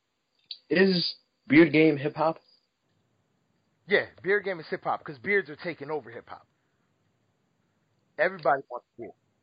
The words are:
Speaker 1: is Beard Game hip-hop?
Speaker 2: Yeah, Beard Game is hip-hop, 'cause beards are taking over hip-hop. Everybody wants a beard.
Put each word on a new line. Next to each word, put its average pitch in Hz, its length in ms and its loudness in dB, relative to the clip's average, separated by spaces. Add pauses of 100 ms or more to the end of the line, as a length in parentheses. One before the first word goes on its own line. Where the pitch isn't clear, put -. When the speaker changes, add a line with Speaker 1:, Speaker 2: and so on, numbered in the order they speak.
(720)
Speaker 1:
is 180 420 2 (340)
Beard 151 240 6
Game 156 260 6
hip-hop? 151 420 -4 (1500)
Speaker 2:
Yeah, 156 180 2 (180)
Beard 196 200 -2
Game 185 160 -8
is 151 120 -14
hip-hop, 170 320 -6
'cause 143 160 -16
beards 185 320 -2
are 147 60 -14
taking 147 340 -10
over 131 180 -8
hip-hop. - 380 -18 (1700)
Everybody 160 540 -2
wants 120 160 -14 (100)
a 120 40 -12
beard. 107 100 -14 (320)